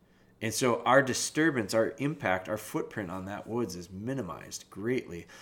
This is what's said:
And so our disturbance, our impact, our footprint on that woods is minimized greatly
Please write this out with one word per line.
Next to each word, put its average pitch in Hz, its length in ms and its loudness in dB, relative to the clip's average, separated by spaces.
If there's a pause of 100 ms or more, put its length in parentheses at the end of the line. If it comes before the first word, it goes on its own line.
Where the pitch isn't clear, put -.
(420)
And 110 120 0
so 123 320 2
our 131 160 10
disturbance, 127 720 2
our 110 240 4
impact, 120 500 0
our 107 100 -2
footprint 107 520 -6
on 92 160 -8
that 98 220 -8
woods 110 280 -2
is 87 140 -12
minimized 95 800 -8
greatly 101 560 -4 (160)